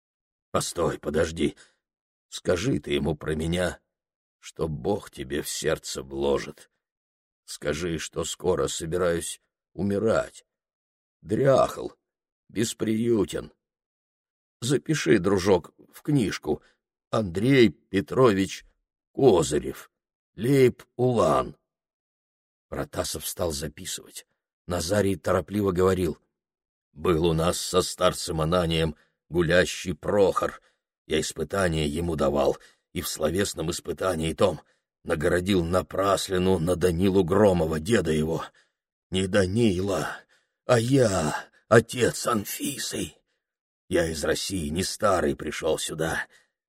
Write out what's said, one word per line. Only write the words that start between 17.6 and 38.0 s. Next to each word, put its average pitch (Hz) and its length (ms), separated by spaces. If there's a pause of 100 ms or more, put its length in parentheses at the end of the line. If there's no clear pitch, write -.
Петрович 98 960 (480)
Козырев, 139 760 (460)
лейб-улан". 123 1200 (1120)
Протасов - 580
стал 87 280
записывать. - 720 (400)
Назарий 92 480
торопливо 95 560
говорил: 90 480 (720)
"Был 82 360
у 82 60
нас 82 240
со - 240
старцем 87 600
Ананием 82 520 (360)
гулящий 85 680
Прохор. - 640 (440)
Я 78 160
испытание 80 680
ему 82 300
давал, 71 400 (340)
и 87 80
в 80 80
словесном 82 640
испытании 82 640
том — 78 260 (480)
нагородил 87 560
напраслину 92 960
на 85 160
Данилу 90 480
Громова, 85 560
деда 85 320